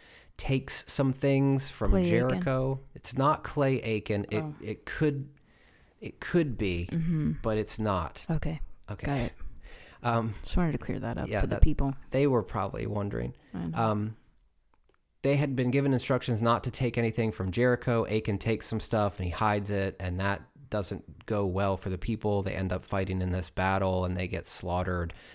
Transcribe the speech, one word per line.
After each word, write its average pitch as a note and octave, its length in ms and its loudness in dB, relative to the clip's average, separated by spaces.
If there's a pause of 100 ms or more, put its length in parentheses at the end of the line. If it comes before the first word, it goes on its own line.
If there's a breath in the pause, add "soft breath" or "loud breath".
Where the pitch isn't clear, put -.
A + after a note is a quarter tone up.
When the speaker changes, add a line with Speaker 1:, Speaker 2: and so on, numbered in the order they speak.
(360 loud breath)
Speaker 1:
takes - 520 -2
some C3+ 260 2
things C#3 560 2
from - 220 2
Speaker 2:
Clay F#3+ 100 6
Aiken. F3 80 2 (200)
Speaker 1:
Jericho. C3+ 500 0 (160)
It's - 200 -12
not C#3 280 2
Clay C3+ 400 0
Aiken. G#2 480 0
It, A2 120 0
Speaker 2:
Oh. D3+ 180 -8
Speaker 1:
it - 240 -10
could, C#3 440 -2 (720 soft breath)
it - 180 -14
could D3+ 380 0
be, F2 340 0
Speaker 2:
Mm-hmm. D#3+ 500 0
Speaker 1:
but A2 160 0
it's A2 220 -2
not. F#2+ 500 -2
Speaker 2:
Okay. D#3+ 300 -2 (320)
Speaker 1:
Okay. - 140 -8
Speaker 2:
Got C#3+ 140 -2
it. - 140 -4 (680 loud breath)
Speaker 1:
Um, A#2 320 0 (100)
Speaker 2:
Just - 140 0
wanted E3+ 160 4
to - 60 -2
clear - 200 -6
that - 180 -4
up - 120 -4
Speaker 1:
yeah, G2+ 120 -2
Speaker 2:
for - 60 4
the - 80 -2
Speaker 1:
that, - 60 2
Speaker 2:
people. C#3 320 8 (180)
Speaker 1:
they C#3 160 4
were B2 160 4
probably G#2+ 440 -4
wondering. G#2+ 460 -4 (200)
Speaker 2:
I - 60 -8
know. E3 180 -6
Speaker 1:
Um, A2 400 0 (1040)
they C#3 160 4
had C#3 180 2
been B2 160 2
given C#3 220 4
instructions A#2+ 480 0
not A#2 240 4
to A#2+ 60 -2
take A#2+ 260 -2
anything A2+ 340 2
from F#2+ 200 -4
Jericho. A#2+ 560 2
Achan G#2+ 320 0
takes A2+ 260 -2
some A2 160 -4
stuff G#2 360 0
and F#2 80 -4
he F2 60 -2
hides G#2 380 0
it, G2 320 0
and F2+ 180 -4
that G2 220 0 (280)
doesn't - 580 -6
go G#2 180 0
well F#2+ 320 0
for - 120 -8
the F#2 80 -2
people. G#2 460 0
They G2+ 120 -6
end F#2 180 -2
up F#2 100 -4
fighting F#2 380 -2
in F#2 100 0
this F2+ 180 -2
battle, F#2+ 540 0
and F2+ 140 -2
they F#2 100 -2
get E2+ 200 -6
slaughtered, F2+ 640 -2 (220 loud breath)